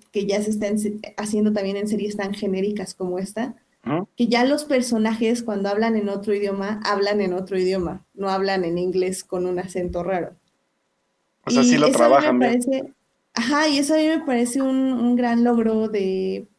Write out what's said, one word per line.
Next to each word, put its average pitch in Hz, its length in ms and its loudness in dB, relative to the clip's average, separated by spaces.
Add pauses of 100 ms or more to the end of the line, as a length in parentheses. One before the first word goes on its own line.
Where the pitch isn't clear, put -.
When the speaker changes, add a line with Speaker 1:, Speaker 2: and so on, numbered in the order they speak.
(100)
Speaker 1:
que 202 160 -2
ya 214 160 0
se 214 80 -2
estén 208 280 -2
se-, 208 200 -4 (180)
haciendo 214 360 0
también 196 240 -2
en 208 120 -4
series 208 280 -4
tan 196 180 -4
genéricas 196 600 -4
como 180 240 -6
esta, 226 360 -6 (320)
Speaker 2:
Ujú. 170 300 -4
Speaker 1:
que 240 100 0
ya 240 180 2
los 294 200 0
personajes 226 800 0
cuando 196 260 -4
hablan 220 280 0
en 202 120 -2
otro 202 260 -4
idioma, 202 500 -4
hablan 202 360 0
en 185 120 0
otro 185 260 -4
idioma, 185 460 -2 (100)
no 196 140 -6
hablan 190 360 0
en 170 120 -2
inglés 185 460 -2
con 180 240 -4
un 180 120 -2
acento 180 440 -4
raro. 180 300 -4 (1120)
Speaker 2:
O - 60 -6
sea, 120 120 4
Speaker 1:
Y - 40 6
Speaker 2:
sí 147 120 6
lo 151 80 6
Speaker 1:
eso - 160 4
a 233 60 8
mí 262 60 8
me 277 40 8
Speaker 2:
trabajan 294 200 4
bien. 233 120 4 (100)
Speaker 1:
parece, 262 320 -4 (420)
ajá, 285 340 2
y 277 100 2
eso 294 160 2
a 311 40 4
mí 311 100 2
me 320 120 0
parece 247 420 -2
un, 262 300 0
un 240 240 2
gran 233 280 2
logro 220 440 2
de 190 580 -2 (120)